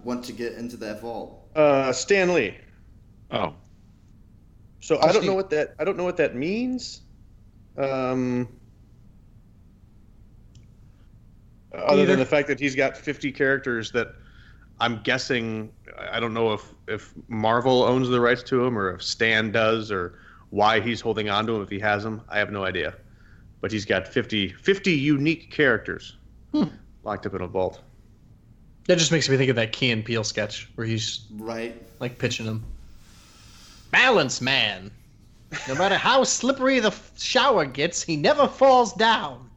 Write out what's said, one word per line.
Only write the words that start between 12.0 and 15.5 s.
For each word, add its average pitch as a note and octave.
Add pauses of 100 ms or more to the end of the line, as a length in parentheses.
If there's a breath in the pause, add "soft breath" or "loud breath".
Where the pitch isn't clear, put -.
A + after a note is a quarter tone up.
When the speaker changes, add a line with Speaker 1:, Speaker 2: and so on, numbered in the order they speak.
Speaker 4:
Either. -
Speaker 2:
than -
the B2+
fact D3
that C3
he's C3+
got C3+
fifty C#3+
characters C3
that A2+ (680 soft breath)
I'm A2+
guessing, A2+ (260)